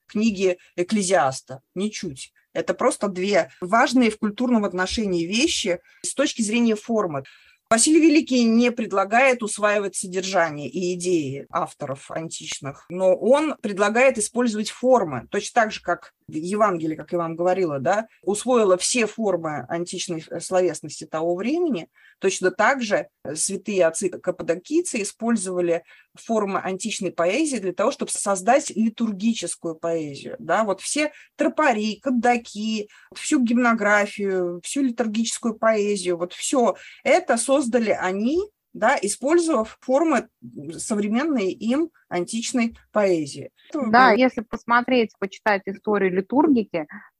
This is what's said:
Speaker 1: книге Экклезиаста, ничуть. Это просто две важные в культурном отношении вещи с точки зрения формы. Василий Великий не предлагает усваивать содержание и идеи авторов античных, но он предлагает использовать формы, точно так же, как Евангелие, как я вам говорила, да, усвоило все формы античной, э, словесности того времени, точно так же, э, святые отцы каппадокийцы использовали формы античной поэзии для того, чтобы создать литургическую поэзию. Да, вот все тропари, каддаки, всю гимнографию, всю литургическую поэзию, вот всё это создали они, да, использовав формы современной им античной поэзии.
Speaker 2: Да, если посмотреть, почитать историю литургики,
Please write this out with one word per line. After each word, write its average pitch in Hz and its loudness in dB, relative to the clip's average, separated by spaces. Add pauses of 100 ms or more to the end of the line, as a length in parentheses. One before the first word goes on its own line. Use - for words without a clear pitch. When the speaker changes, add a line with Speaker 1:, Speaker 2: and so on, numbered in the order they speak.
Speaker 1:
книге 196 0 (180)
Экклезиаста, 175 0 (120)
ничуть. 185 -8 (220)
Это 165 -2
просто 226 0
две 180 0 (120)
важные 233 4
в 208 -4
культурном 220 0
отношении 185 -2
вещи 214 0 (220)
с - -8
точки 277 -2
зрения 220 2
формы. 185 -4 (460)
Василий 311 6
Великий 294 6
не 233 4
предлагает 233 2
усваивать 208 -2
содержание 180 -2
и 180 -4
идеи 165 -2
авторов 143 -8
античных, 160 -10
но 277 4
он 277 2
предлагает 220 2
использовать 220 -2
формы, 196 2
точно 208 0
так 214 -2
же, - -10
как - -6 (160)
Евангелие, 165 -2
как 160 -14
я 175 0
вам 165 -4
говорила, 175 0
да, 202 0 (160)
усвоило 202 2
все 226 0
формы 170 -4
античной, 170 -6
э, 170 -10
словесности 170 -2
того 170 -2
времени, 254 -2 (320)
точно - 0
так 247 2
же, 196 -2 (160)
э, 147 -10
святые 190 0
отцы 175 -2
каппадокийцы 196 -4
использовали 185 -2 (320)
формы 208 -2
античной 190 -6
поэзии 240 0
для 190 -4
того, 214 0
чтобы - -6
создать 202 0
литургическую 214 -2
поэзию. 160 -6
Да, 185 0
вот 214 -4
все 302 -2 (240)
тропари, 226 0
каддаки, 233 -2 (260)
всю - 0
гимнографию, 202 0
всю - -4
литургическую 226 -2
поэзию, 202 0
вот 180 -6
всё 233 0 (280)
это 294 2
создали 240 0
они, 208 -2 (320)
да, 226 2
использовав 285 0
формы 277 2 (500)
современной 214 -2
им 269 -2 (180)
античной 226 -4 (160)
поэзии. 165 0 (240)
Speaker 2:
Да, 240 6
если 247 2
посмотреть, 240 0
почитать 196 -2
историю 196 0
литургики, 208 2 (340)